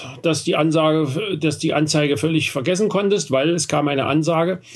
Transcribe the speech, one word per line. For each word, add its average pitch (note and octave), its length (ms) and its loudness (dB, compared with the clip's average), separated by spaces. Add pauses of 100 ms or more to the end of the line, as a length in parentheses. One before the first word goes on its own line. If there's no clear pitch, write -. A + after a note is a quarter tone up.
(220)
dass D#3 220 0
die F3 120 0
Ansage, D#3 840 2
dass D3+ 180 -2
die - 160 -2
Anzeige D3 420 2
völlig D#3+ 360 0
vergessen F3+ 360 0
konntest, G3 440 0
weil C3+ 180 2
es E3+ 180 -2
kam D3 200 0
eine C#3 180 0
Ansage, E3 560 0 (140)